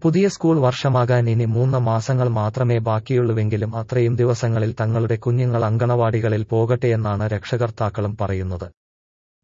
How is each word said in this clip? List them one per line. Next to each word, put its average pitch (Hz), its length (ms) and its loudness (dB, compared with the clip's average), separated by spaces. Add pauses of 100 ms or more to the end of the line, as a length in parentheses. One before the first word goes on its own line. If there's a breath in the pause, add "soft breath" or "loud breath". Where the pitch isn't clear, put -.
പുതിയ 170 260 2
സ്കൂൾ 165 280 2
വർഷമാകാൻ 127 720 2
ഇനി 113 180 2
മൂന്ന് 123 320 0
മാസങ്ങൾ 123 500 0
മാത്രമേ 117 500 0
ബാക്കിയുള്ളൂവെങ്കിലും 110 1000 0
അത്രയും 120 400 0
ദിവസങ്ങളിൽ 117 560 0
തങ്ങളുടെ 113 440 0
കുഞ്ഞുങ്ങൾ 120 460 0
അങ്കണവാടികളിൽ 113 840 0
പോകട്ടെയെന്നാണ് 113 840 0
രക്ഷകർത്താക്കളും 107 880 -4
പറയുന്നത്. 95 480 -4 (800)